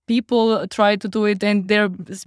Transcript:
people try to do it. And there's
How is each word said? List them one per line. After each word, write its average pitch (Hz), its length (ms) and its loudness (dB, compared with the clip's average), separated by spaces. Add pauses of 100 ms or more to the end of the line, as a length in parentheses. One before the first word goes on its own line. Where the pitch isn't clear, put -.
people 226 640 0
try 208 280 2
to 202 120 -6
do 214 180 -2
it. 208 160 0
And 202 240 0
there's 196 600 -2